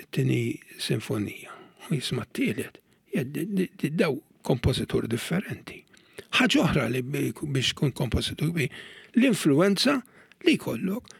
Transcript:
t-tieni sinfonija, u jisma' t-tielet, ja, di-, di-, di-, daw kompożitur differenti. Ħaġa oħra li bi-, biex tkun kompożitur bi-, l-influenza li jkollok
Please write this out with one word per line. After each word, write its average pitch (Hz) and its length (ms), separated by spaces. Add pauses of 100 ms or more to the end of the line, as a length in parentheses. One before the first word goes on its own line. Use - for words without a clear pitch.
t-tieni 131 360 (380)
sinfonija, - 760 (340)
u 147 80
jisma' - 320
t-tielet, - 500 (340)
ja, 160 100
di-, 147 260
di-, 185 260
di-, 156 220
daw 151 180 (320)
kompożitur 117 640
differenti. - 720 (560)
Ħaġa 269 260
oħra 135 300
li 127 100
bi-, 135 300
biex 135 400
tkun - 240
kompożitur 131 580
bi-, 156 140 (480)
l-influenza 202 800 (460)
li 320 100
jkollok 185 540 (100)